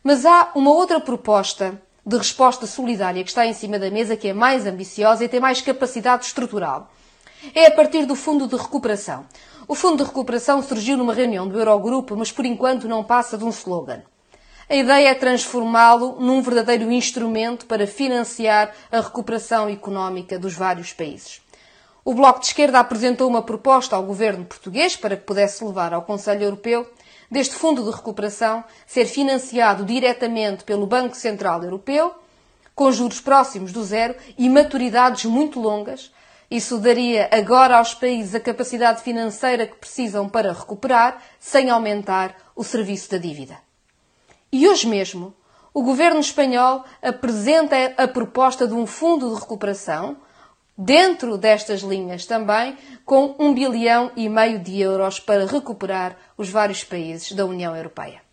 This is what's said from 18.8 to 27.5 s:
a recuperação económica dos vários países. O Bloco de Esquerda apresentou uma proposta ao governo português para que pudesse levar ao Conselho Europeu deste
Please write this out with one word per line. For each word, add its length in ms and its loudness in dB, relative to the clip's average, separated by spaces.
a 100 0
recuperação 680 -4
económica 680 -8
dos 160 -8
vários 400 -4
países. 480 -12
O 120 -4
Bloco 260 4
de 60 -6
Esquerda 320 2
apresentou 500 0
uma 140 0
proposta 540 0
ao 60 -2
governo 440 -4
português 500 -4
para 180 -4
que 100 -12
pudesse 380 -2
levar 300 -4
ao 100 -4
Conselho 420 -4
Europeu 440 -4
deste 240 -2